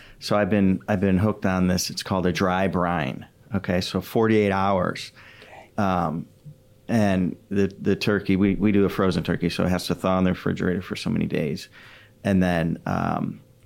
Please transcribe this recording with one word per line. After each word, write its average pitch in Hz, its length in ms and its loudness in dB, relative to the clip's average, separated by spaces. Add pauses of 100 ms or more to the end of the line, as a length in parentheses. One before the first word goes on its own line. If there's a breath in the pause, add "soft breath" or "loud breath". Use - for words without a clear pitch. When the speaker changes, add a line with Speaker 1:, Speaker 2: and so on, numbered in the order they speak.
(200 loud breath)
Speaker 1:
So - 160 0
I've 101 140 2
been, 98 380 4
I've 101 120 0
been 95 180 4
hooked 104 280 0
on 92 200 2
this. 92 240 0
It's - 140 -10
called 92 220 0
a 90 60 2
dry 92 360 0
brine. 87 580 -2 (280)
Okay, 90 260 0
so 92 200 -4
forty-eight 110 520 2
hours. 95 580 -2 (320 loud breath)
Speaker 2:
Okay. - 360 -20
Speaker 1:
Um, 87 480 -2 (600)
and 98 480 2 (140)
the, 98 300 0
the 101 160 0
turkey, 98 400 0
we, 98 180 2
we 104 180 2
do 98 120 4
a 92 40 2
frozen 90 340 0
turkey, 85 280 -2
so 90 140 -2
it 90 40 2
has 90 200 -2
to 90 60 -4
thaw 92 240 0
in 92 60 2
the 90 80 2
refrigerator 92 480 -4
for - 160 -10
so - 140 -6
many 82 160 -2
days. 78 420 -4 (560 loud breath)
And 98 180 2
then, 85 440 0
um, 50 540 -4 (260)